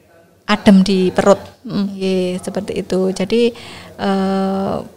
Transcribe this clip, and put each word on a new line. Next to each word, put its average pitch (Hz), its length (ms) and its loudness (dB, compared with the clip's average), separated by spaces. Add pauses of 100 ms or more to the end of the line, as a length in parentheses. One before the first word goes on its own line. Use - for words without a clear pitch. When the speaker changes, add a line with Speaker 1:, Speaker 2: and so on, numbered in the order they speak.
(440)
Speaker 1:
adem 208 360 6
di 185 280 2
perut. 196 320 4 (240)
Speaker 2:
Mm-mm. 202 280 -4
Speaker 1:
Iya, 185 440 -2
seperti 196 400 -8
itu. 185 340 -2
Jadi, 208 380 2 (460)
eh, 196 840 -2 (200)